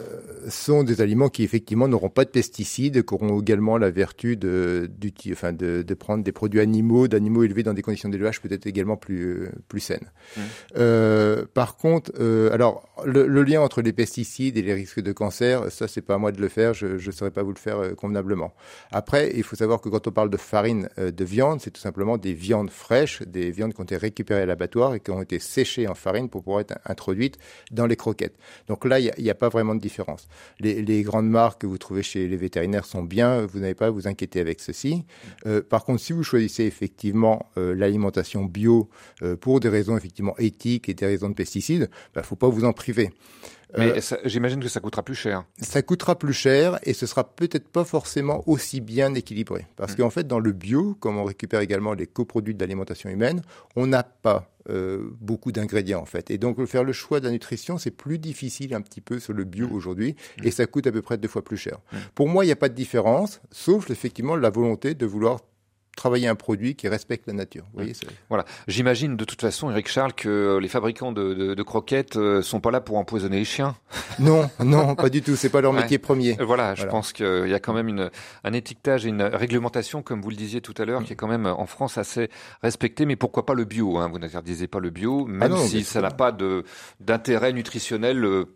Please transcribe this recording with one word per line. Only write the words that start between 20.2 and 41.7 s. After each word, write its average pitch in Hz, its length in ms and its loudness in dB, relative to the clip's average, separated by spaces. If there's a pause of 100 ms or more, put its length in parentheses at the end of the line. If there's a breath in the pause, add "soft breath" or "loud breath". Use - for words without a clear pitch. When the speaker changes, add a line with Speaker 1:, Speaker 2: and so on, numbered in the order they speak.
Speaker 1:
de 101 60 -2
farine, 107 520 0 (100)
euh, 92 120 -2
de 87 140 -4
viande, 131 360 2
c'est - 100 -12
tout - 100 -20
simplement 101 360 -2
des 98 160 -4
viandes 95 380 0
fraîches, - 520 2
des 87 280 -4
viandes 107 240 -4
qui - 60 -14
ont 92 40 -6
été 92 120 -4
récupérées 104 460 -2
à 92 40 0
l'abattoir 92 480 0
et 104 60 -4
qui - 100 -8
ont 95 120 -4
été 90 160 -6
séchées - 500 -2
en 90 60 -4
farine 110 360 -4
pour 92 120 -10
pouvoir 98 200 -2
être - 240 -10
introduites 98 520 -4 (320 soft breath)
dans 117 160 0
les 117 100 2
croquettes. - 400 -6 (320 soft breath)
Donc 104 160 -6
là, 131 160 4
il 123 60 2
y - 40 2
a, - 80 -8
il - 60 -6
y 107 60 2
a 98 40 0
pas 120 140 2
vraiment 110 260 2
de 110 60 -2
différence. 98 480 -8 (320 soft breath)
Les, 104 220 0
les 104 200 2
grandes 110 260 2
marques 113 340 4
que 107 40 -4
vous 95 120 -4
trouvez 98 240 -4
chez 92 260 -4
les 92 80 -2
vétérinaires 92 480 -2
sont 92 180 -8
bien, 117 440 2
vous 95 120 -8
n'avez 95 160 -4
pas 113 120 0
à 117 40 4
vous 98 160 -6
inquiéter 95 340 -4
avec 80 200 -2
ceci. 156 440 -4 (420 loud breath)
Euh, 107 160 0
par - 220 0
contre, 120 160 0
si - 120 -8
vous 165 100 -2
choisissez 113 420 0
effectivement, 107 800 0 (120)
euh, 90 160 0
l'alimentation 98 720 0
bio, 107 440 4 (340 soft breath)
euh, 90 140 -2
pour 127 240 2
des 120 80 2
raisons 107 280 2
effectivement 98 420 -4
éthiques 117 500 -2
et 95 60 -2
des 98 120 -2
raisons 98 220 0
de 104 60 -4
pesticides, 113 560 -2 (240 soft breath)